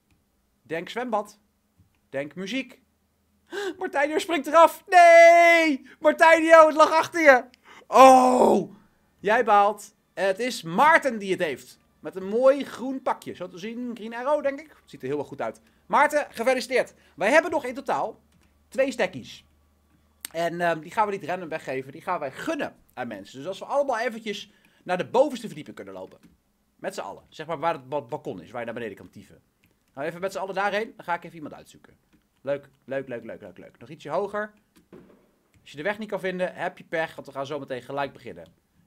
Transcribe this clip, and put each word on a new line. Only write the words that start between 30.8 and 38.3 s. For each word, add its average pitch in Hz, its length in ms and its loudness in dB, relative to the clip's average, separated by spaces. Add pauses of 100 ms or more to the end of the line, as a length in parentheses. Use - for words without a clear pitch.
Dan - 80 -20
ga 175 100 -6
ik 175 100 -8
even 165 120 -20
iemand 147 180 -16
uitzoeken. - 420 -20 (460)
Leuk, 139 280 -8 (140)
leuk, 135 240 -8
leuk, 117 160 -10
leuk, 92 160 -16
leuk, 92 180 -20
leuk. - 200 -20
Nog 120 100 -20
ietsje 131 200 -18
hoger. 208 440 -6 (1080)
Als - 100 -20
je 139 60 -20
de 147 60 -12
weg 202 160 -4
niet 220 100 -12
kan 202 120 -8
vinden, 185 340 -6
heb 180 240 -10
je - 60 -20
pech, 160 300 -8
want - 120 -18
we 135 60 -20
gaan 135 140 -10
zo 147 120 -10
meteen 131 240 -12
gelijk 139 300 -8
beginnen. 85 400 -20 (340)